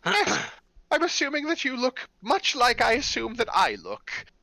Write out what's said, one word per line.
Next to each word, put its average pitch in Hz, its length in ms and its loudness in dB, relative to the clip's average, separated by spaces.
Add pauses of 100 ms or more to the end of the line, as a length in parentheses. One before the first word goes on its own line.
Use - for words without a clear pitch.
Yes. - 340 2 (520)
I'm 294 120 2
assuming 294 440 -2
that 320 180 -2
you 262 120 -2
look 247 320 -4 (140)
much 269 340 0
like 240 240 4
I 226 120 4
assume 226 420 -2
that 233 180 -2
I 160 300 4
look. 92 280 -10 (320)